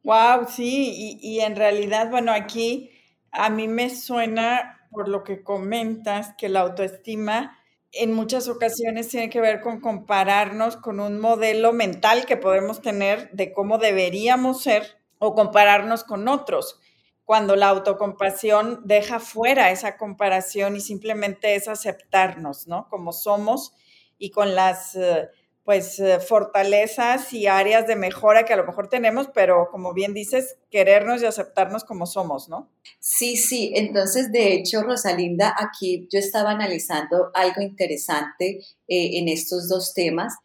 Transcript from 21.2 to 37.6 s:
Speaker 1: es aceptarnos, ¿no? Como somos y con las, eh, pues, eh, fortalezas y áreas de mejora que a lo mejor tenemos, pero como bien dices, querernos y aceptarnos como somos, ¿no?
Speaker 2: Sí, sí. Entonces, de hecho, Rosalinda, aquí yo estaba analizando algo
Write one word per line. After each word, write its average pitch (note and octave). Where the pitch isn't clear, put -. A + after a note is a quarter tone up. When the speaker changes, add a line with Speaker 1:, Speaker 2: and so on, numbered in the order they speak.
Speaker 1:
es G3+
aceptarnos, F#3+
¿no? E3+
Como F3
somos G#3
y G3
con G3
las, F#3
eh, F3+
pues, G3
eh, F#3
fortalezas G#3+
y G#3+
áreas G#3
de A3+
mejora G#3+
que A3+
a G#3
lo F3+
mejor G3
tenemos, A#3+
pero F3+
como F3+
bien G3
dices, B3+
querernos G#3
y A#3+
aceptarnos G#3+
como F3+
somos, E3
¿no? E3+
Speaker 2:
Sí, A#3+
sí. A#3
Entonces, G#3
de G#3
hecho, F#3+
Rosalinda, F#3+
aquí -
yo G3
estaba G#3
analizando F3+
algo F#3